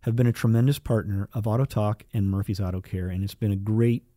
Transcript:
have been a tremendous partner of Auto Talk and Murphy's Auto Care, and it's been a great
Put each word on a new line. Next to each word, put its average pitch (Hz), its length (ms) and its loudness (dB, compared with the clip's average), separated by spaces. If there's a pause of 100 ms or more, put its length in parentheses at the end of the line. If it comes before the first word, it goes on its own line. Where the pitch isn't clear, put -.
have 117 140 0
been 120 120 4
a 117 40 4
tremendous 117 480 2
partner 104 540 -2
of 107 140 -4
Auto 117 180 0
Talk 104 380 -2 (100)
and 98 180 0
Murphy's 98 300 -2
Auto 90 200 -4
Care, 92 280 -6
and 92 140 -4
it's 98 120 -6
been 107 160 -2
a 98 60 0
great 113 460 2 (140)